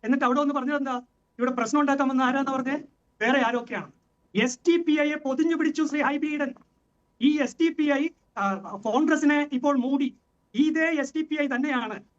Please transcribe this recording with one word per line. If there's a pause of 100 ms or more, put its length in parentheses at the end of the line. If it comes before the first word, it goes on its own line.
എന്നിട്ട്
അവിടെ
വന്ന്
പറഞ്ഞത്
എന്താ? (400)
ഇവിടെ
പ്രശ്നം
ഉണ്ടാക്കാൻ
വന്ന
ആരാന്ന്
പറഞ്ഞേ? (420)
വേറെ
ആരൊക്കെയാണ്? (420)
എസ് (100)
ടി
പി
ഐയെ
പൊതിഞ്ഞു
പിടിച്ചു
ശ്രീ
ഹൈബി
ഈഡൻ. (680)
ഈ
എസ്
ടി
പി
ഐ, (300)
ആ,
കോൺഗ്രസിനെ
ഇപ്പോൾ
മൂടി. (380)
ഇതേ
എസ്
ടി
പി
ഐ
തന്നെയാണ് (160)